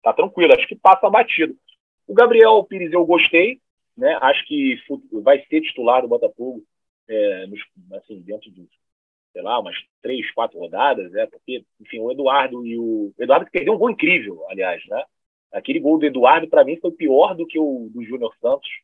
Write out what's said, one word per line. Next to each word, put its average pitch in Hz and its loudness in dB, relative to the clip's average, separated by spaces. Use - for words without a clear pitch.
Tá - 0
tranquilo, 165 2
acho 123 2
que - -14
passa 190 4
batido. 208 0
O 202 -12
Gabriel 226 6
Pires 180 -8
eu 170 2
gostei, 175 2
né? 139 0
Acho 135 0
que 135 -2
fu-, 139 -10
vai 139 4
ser 156 0
titular 127 0
do 123 -6
Botafogo, 117 -4
é, 101 -4
nos, 101 -16
assim, 98 -20
dentro 104 -16
de, 90 -20
sei - -14
lá, 110 -4
umas - -12
três, 120 -10
quatro 117 -6
rodadas, 98 -4
é, 110 -4
porque, 123 -14
enfim, 113 -16
o 120 -4
Eduardo 131 0
e 117 -8
o, 110 -6
o 117 -6
Eduardo 139 4
que - -20
perdeu 175 -2
um - -2
gol 226 0
incrível, 113 -2
aliás, 92 -6
né? 120 -8
Aquele - -6
gol 151 2
do 151 0
Eduardo, 139 2
pra 147 6
mim, 160 -6
foi 175 -4
pior 165 2
do 165 -8
que 160 -8
o 135 -4
do 117 -12
Júnior 117 -10
Santos 127 -4